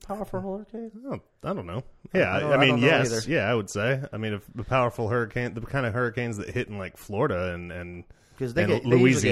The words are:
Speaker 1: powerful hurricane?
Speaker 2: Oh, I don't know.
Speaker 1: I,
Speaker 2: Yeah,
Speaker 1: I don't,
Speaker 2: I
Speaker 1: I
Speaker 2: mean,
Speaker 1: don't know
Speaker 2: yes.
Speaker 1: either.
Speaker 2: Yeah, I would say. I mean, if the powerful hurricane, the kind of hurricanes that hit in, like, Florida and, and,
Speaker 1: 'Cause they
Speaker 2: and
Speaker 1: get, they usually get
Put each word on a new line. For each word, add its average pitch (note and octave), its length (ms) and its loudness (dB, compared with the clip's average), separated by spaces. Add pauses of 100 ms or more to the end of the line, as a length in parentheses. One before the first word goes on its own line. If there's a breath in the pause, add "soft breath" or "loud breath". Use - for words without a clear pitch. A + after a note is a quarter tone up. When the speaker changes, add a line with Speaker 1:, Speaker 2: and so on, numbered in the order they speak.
Speaker 1:
powerful G3 340 -6
hurricane? G#3+ 500 -10 (140)
Speaker 2:
Oh, B3 140 -6 (240)
I F3 100 -4
don't G#2+ 140 -8
know. G2 160 -6 (300)
Speaker 1:
I, F#3+ 40 0
Speaker 2:
Yeah, G#2 180 4
Speaker 1:
I G2+ 40 2
don't, D3 120 0
Speaker 2:
I C#3+ 40 6
Speaker 1:
I - 40 8
Speaker 2:
mean, C3+ 100 6
Speaker 1:
don't B2 120 2
know C3 60 6
Speaker 2:
yes. C3 240 4
Speaker 1:
either. A2+ 200 -2
Speaker 2:
Yeah, A#2 200 2
I - 20 2
would G#2+ 160 -2
say. B2 320 -2 (100)
I - 60 -8
mean, G#2+ 160 -4
if G2+ 100 -6 (120)
the A2+ 80 -8
powerful A#2+ 460 0
hurricane, A#2+ 440 -2
the A2+ 80 -10
kind C3 240 -2
of A2 80 -2
hurricanes A#2+ 440 -2
that G#2 120 -8
hit A#2+ 200 -4
in, G#2 100 -10
like, F#2 180 -10
Florida G2 560 -2
and, F2 180 -10
and, F2 320 -12 (360 soft breath)
Speaker 1:
'Cause B2 140 -6
they - 100 2
Speaker 2:
and G#2 80 2
Speaker 1:
get, B2 120 0
they A#2+ 80 -2
usually B2+ 80 10
get - 20 8 (300)